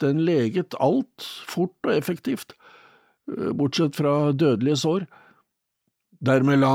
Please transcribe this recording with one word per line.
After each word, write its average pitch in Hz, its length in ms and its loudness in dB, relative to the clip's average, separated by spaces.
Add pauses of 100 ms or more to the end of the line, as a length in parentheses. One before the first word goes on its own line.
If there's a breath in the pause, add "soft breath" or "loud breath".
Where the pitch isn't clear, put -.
den 151 240 0
leget 170 560 0
alt 175 460 -2 (240)
fort 180 340 -2
og 240 80 0
effektivt, 175 640 -4 (760 soft breath)
eh, - 240 -4
bortsett 143 460 -2
fra 147 340 2
dødelige 135 540 2
sår. 175 200 -2 (1160 soft breath)
Dermed 135 380 4
la 135 120 4